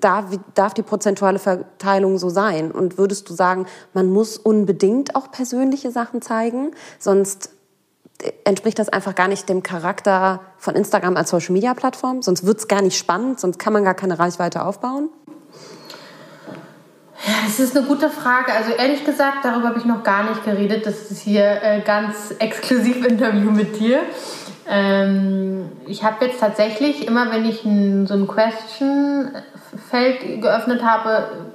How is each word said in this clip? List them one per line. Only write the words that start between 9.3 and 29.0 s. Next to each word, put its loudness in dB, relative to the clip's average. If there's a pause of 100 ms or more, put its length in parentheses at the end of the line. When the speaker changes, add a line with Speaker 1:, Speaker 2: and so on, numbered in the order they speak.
Speaker 1:
dem 0
Charakter 0 (180)
von -4
Instagram 2
als 0
Social-Media-Plattform? 0
Sonst 0
wird's 0
gar 4
nicht 2
spannend, -2
sonst -2
kann -2
man 4
gar 4
keine -2
Reichweite 0
aufbauen? -4 (2250)
Speaker 2:
Ja, 0 (120)
das -2
ist 2
eine 2
gute 2
Frage. 0
Also 0
ehrlich 0
gesagt, 0
darüber 0
habe -2
ich -4
noch 0
gar 2
nicht -4
geredet. 0
Das -6
ist -10
hier, 2
äh, 2
ganz -2
exklusiv 0
Interview 4
mit 2
dir. 4 (680)
Ähm, 0 (160)
ich -10
habe 0
jetzt -2
tatsächlich, 0
immer 2
wenn 0
ich -2
ein, 4
so -2
ein 2
Question-Feld -2